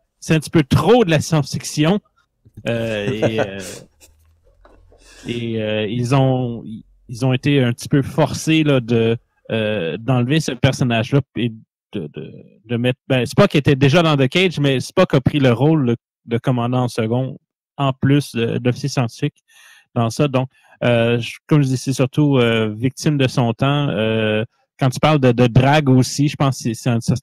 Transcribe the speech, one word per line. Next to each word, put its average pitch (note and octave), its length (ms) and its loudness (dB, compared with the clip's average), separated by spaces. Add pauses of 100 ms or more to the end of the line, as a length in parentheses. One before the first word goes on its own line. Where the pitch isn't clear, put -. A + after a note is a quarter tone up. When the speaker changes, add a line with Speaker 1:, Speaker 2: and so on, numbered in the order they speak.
(200)
Speaker 1:
c'est - 140 0
un D#3+ 60 2
petit - 100 -12
peu E3 140 2
trop G#3+ 400 4
de E3+ 60 -2
la D3+ 100 2
science-fiction. D#3 800 -2 (680)
Euh, A2+ 380 -4
et, A2 340 -2
euh, G2 180 -6
Speaker 2:
<laughs> - 1700 -20
Speaker 1:
et, A#2 340 -6
euh, G#2+ 240 -2
ils A#2+ 280 -2
ont, B2+ 500 0 (440)
ils B2+ 160 -8
ont C3 80 0
été C#3 300 0
un A#2+ 100 0
petit - 160 -10
peu C#3+ 140 2
forcés, D#3+ 600 0
là, C#3 160 2
de, A2+ 360 0 (340)
euh, G#2+ 460 -4
d'enlever B2 440 0
ce D3+ 120 -6
personnage-là B2+ 680 0 (160)
et A#2+ 140 -2 (420)
de, E2 160 -8
de, - 240 -16 (320)
de A#2 120 -6
mettre, B2+ 220 -2 (100)
ben, C3 180 0
Spock - 280 2
était D3 220 2
déjà C#3 260 4
dans D#3+ 140 2
The C3+ 120 2
Cage, F3 320 -2
mais C3+ 200 0
Spock - 340 0
a C#3+ 60 4
pris - 180 0
le C3 140 4
rôle C#3 340 2
de, A#2+ 100 0 (300)
de A#2 120 -2
commandant B2 440 -2
en B2 60 -2
second, A#2+ 500 -4 (380)
en C#3 160 0
plus C#3 420 0
de, A2+ 240 -2
d'officier A#2+ 300 -2
scientifique - 560 -6 (500)
dans A#2 160 -2
ça. D3 180 0
Donc, C3 220 -2 (340)
euh, A#2+ 340 2
je, - 280 -10
comme D3+ 160 4
je C3+ 60 0
dis, C3 80 0
c'est C3+ 160 -4
surtout, C#3+ 440 0
euh, A2+ 400 2
victime C3 420 -2
de C3+ 80 2
son A#2+ 260 0
temps. C#3+ 360 -2
Euh, A2 560 0 (340)
quand C3 120 2
tu - 100 -8
parles D3+ 180 4
de, B2+ 140 4
de A#2+ 140 4
drague C3+ 420 4
aussi, C3 400 4
je - 80 -8
pense C3+ 220 0
que - 40 -12
c'est, A#2 120 -2
c'est - 160 -4
un, A#2 100 0
c'est, - 220 0